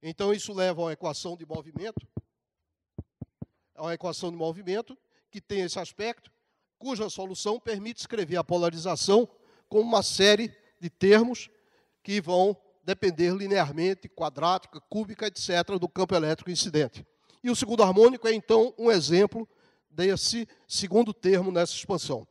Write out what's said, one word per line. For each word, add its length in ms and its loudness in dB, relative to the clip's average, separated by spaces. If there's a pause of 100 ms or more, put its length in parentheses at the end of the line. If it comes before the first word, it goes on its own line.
Então, 300 -2
isso 220 -4
leva 280 -2
a 40 -2
uma 80 -4
equação 420 -8
de 100 -20
movimento, 640 -12 (1700)
a 80 -16
uma 100 -6
equação 380 -8
de 60 -14
movimento 600 -6 (340)
que 100 -18
tem 200 -6
esse 180 -6
aspecto, 520 -10 (460)
cuja 320 -6
solução 500 -6
permite 420 -10
escrever 360 -4
a 60 0
polarização 840 2 (400)
como 160 2
uma 200 2
série 520 4 (240)
de 100 -8
termos 600 4 (540)
que 180 -4
vão 340 2 (280)
depender 520 0
linearmente, 760 -2
quadrática, 800 -4
cúbica, 380 -6
et 100 -8
cetera, 400 -2
do 100 -4
campo 280 -2
elétrico 340 -2
incidente. 560 -2 (380)
E 80 -2
o 40 0
segundo 280 2
harmônico 440 6
é, 60 2
então, 420 2
um 140 2
exemplo 580 2 (400)
desse 600 -2 (200)
segundo 460 0
termo 380 0
nessa 240 0
expansão. 560 -6